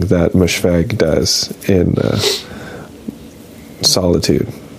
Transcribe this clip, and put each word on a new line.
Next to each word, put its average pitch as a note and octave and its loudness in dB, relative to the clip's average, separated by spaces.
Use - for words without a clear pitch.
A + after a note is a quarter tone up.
that E2+ 2
Mushfeg F2+ 2
does - 0
in, F2+ 4
uh, - 0
Solitude, E2+ 2